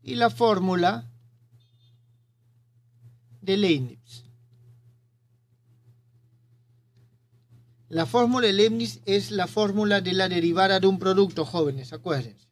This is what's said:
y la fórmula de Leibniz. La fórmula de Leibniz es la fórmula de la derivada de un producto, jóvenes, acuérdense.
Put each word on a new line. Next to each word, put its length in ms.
y 120
la 160
fórmula 760
de 160
Leibniz. 680
La 200
fórmula 400
de 60
Leibniz 520
es 240
la 160
fórmula 560
de 120
la 140
derivada 520
de 80
un 100
producto, 480
jóvenes, 480
acuérdense. 580